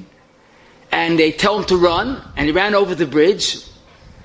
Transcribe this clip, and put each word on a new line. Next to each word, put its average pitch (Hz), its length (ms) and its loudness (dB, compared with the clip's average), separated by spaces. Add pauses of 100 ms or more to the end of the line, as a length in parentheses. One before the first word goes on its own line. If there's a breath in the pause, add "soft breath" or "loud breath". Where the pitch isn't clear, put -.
(920 soft breath)
and 165 260 0
they 156 140 2
told 208 300 0
him - 40 -12
to 185 80 2
run, 180 480 0 (140)
and 143 80 -2
he 151 80 0
ran 202 200 0
over 196 220 2
the 165 100 -2
bridge, 156 560 0 (640)